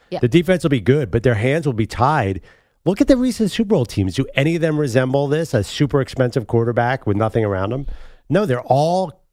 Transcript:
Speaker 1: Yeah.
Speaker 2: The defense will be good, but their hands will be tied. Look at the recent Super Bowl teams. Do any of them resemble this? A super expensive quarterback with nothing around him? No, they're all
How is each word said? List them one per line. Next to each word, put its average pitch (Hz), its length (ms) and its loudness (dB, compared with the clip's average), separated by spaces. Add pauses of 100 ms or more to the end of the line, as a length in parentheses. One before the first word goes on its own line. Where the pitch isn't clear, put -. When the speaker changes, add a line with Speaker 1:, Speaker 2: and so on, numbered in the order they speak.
(120)
Speaker 1:
Yeah. 175 80 -6
Speaker 2:
The 123 80 2
defense 170 360 2
will 160 60 2
be 131 120 0
good, 127 280 -2
but 110 140 -2
their 123 100 4
hands 131 320 0
will 135 80 -2
be 107 140 -2
tied. 117 540 0 (420)
Look 190 180 0
at 277 60 0
the 269 100 6
recent 240 320 0
Super 202 200 -2
Bowl 156 160 2
teams. 95 280 -2
Do 131 220 -4
any 156 200 2
of 156 60 -2
them 156 180 0
resemble 131 480 2
this? 151 280 -2
A 104 80 2
super 143 380 0
expensive 123 440 -2
quarterback 120 600 0
with 101 100 2
nothing 110 260 0
around 98 300 -2
him? 139 140 -6 (420)
No, 196 160 2
they're 123 160 -2
all 160 720 0